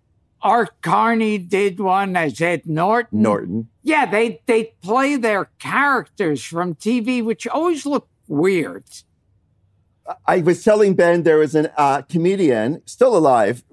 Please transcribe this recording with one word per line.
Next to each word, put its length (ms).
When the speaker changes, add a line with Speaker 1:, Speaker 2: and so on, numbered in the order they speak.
Speaker 1:
Art 400
Carney 560
did 420
one 380
as 240
Ed 260
Norton. 540
Speaker 2:
Norton. 480
Speaker 1:
Yeah, 220
they, 420
they 260
play 320
their 300
characters 840
from 320
T 240
V, 240
which 240
always 400
looked 240
weird. 560
Speaker 2:
I 140
was 220
telling 300
Ben 300
there 160
was 160
an, 220
uh, 260
comedian 840
still 320
alive 560